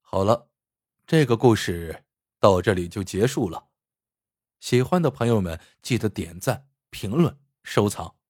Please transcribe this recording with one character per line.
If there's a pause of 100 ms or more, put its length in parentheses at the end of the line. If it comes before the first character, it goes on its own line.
好
了， (580)
这
个
故
事 (340)
到
这
里
就
结
束
了。 (880)
喜
欢
的
朋
友
们， (220)
记
得
点
赞、 (220)
评
论、 (240)
收
藏。 (140)